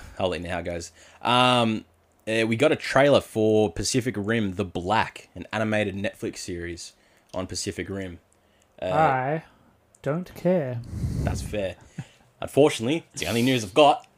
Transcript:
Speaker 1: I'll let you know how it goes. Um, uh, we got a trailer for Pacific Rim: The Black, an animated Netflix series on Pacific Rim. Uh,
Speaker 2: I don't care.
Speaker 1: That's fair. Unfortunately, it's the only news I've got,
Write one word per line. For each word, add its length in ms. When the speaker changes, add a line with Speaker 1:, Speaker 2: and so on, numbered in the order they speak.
Speaker 1:
I'll 120
let 120
you 60
know 60
how 60
it 60
goes. 260
Um, 640
uh, 200
we 80
got 160
a 60
trailer 440
for 500
Pacific 460
Rim: 360
The 120
Black, 720
an 160
animated 440
Netflix 420
series 560
on 140
Pacific 420
Rim. 300
Uh, 40
Speaker 2:
I 580
don't 340
care. 440
Speaker 1:
That's 180
fair. 340
Unfortunately, 720
it's 100
the 60
only 140
news 220
I've 100
got, 340